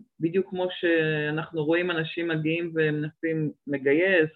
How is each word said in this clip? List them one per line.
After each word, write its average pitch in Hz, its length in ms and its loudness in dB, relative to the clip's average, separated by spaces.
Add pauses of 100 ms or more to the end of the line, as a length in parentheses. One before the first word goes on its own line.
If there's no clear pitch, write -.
(200)
בדיוק 170 300 0
כמו 185 180 -2 (120)
שאנחנו 156 880 0
רואים 175 260 2
אנשים 165 360 -4
מגיעים 160 480 -2
ומנסים 156 760 -2 (160)
לגייס 156 680 4